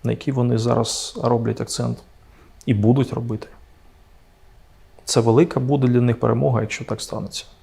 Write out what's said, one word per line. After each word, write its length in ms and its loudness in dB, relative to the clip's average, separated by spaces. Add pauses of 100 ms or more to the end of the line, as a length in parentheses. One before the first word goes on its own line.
на 80 0
який 220 -4
вони 240 2
зараз 640 0
роблять 380 0
акцент 360 -4 (680)
і 80 2
будуть 400 2
робити. 340 -8 (1600)
Це 140 2
велика 400 4
буде 280 0
для 140 4
них 180 2
перемога, 420 2
якщо 240 -8
так 160 -8
станеться. 440 -10 (180)